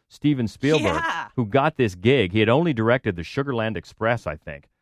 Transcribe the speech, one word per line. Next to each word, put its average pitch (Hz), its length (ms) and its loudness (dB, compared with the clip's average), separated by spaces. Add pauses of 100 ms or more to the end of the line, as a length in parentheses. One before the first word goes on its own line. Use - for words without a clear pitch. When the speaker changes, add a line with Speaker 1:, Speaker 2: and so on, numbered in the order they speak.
Speaker 1:
Steven 135 400 0
Spielberg 139 460 0
Speaker 2:
Yeah. 170 420 -4
Speaker 1:
who 120 100 -2
got 135 300 0
this 107 180 0
gig. 98 380 2
He 110 80 2
had 107 80 4
only 151 240 2
directed 113 440 0
the 85 60 -8
Sugarland 113 540 -6
Express, 113 500 -4
I 78 100 -8
think. 73 320 -16 (140)